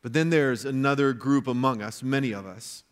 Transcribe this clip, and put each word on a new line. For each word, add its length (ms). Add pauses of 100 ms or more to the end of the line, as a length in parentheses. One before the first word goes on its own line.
But 120
then 180
there's 340
another 480
group 340
among 340
us, 220
many 300
of 120
us 460